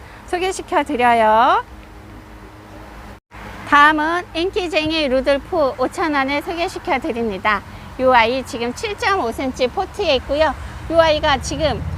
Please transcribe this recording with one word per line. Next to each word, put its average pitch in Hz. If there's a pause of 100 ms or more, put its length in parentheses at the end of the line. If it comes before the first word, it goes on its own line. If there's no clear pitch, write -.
(280)
소개시켜 359
드려요. 240 (2000)
다음은 302 (100)
인기쟁이 320
루돌프 269
오천 302
원에 277
소개시켜 339
드립니다. 214 (380)
요 254
아이 240
지금 240
칠점오 392
센치 262
포트에 370
있고요. 277 (380)
요 330
아이가 302
지금 277 (140)